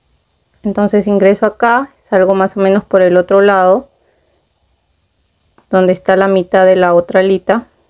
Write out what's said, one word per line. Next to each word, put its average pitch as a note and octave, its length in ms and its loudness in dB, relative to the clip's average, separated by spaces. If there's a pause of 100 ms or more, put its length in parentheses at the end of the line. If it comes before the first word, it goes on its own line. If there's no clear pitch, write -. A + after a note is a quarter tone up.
(640)
Entonces G#3 460 -2
ingreso G3 380 0
acá, A#3+ 440 -2 (100)
salgo F#3+ 360 0
más F#3+ 200 -4
o G3+ 40 -4
menos G3 240 0
por F#3+ 180 0
el F3+ 140 2
otro F#3+ 240 0
lado, G3 480 0 (1800)
donde F#3 240 0
está F#3 220 -2
la G3 140 0
mitad F#3+ 360 0
de F#3 120 4
la F3+ 180 0
otra F3 260 0
alita. G3 440 -2 (260)